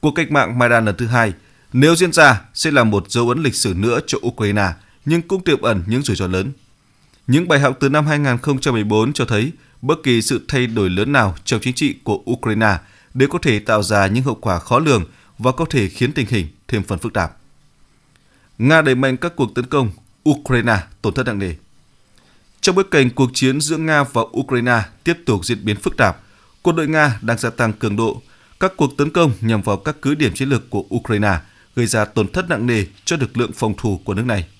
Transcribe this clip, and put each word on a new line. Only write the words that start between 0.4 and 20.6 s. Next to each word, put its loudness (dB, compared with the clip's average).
Maidan 4
lần -2
thứ -4
hai, 2
nếu 6
diễn 0
ra, 6
sẽ -2
là 4
một 0
dấu 0
ấn 0
lịch 0
sử -2
nữa 0
cho -4
Ukraine, -2
nhưng 0
cũng -4
tiềm 2
ẩn 0
những -2
rủi -2
ro -4
lớn. -2
Những 2
bài 2
học 2
từ 2
năm 2
hai 2
nghìn 0
không -2
trăm 0
mười 0
bốn 2
cho -2
thấy -2
bất 0
kỳ 2
sự -4
thay 0
đổi 0
lớn -2
nào 2
trong -2
chính -4
trị -2
của -2
Ukraine 0
để 4
có -4
thể 0
tạo 0
ra 2
những 0
hậu -2
quả -4
khó 0
lường 2
và 0
có -4
thể 0
khiến -2
tình -2
hình -2
thêm -2
phần -6
phức -8
tạp. -4
Nga 4
đẩy 4
mạnh 0
các -8
cuộc -2
tấn -4
công, 0
Ukraine 0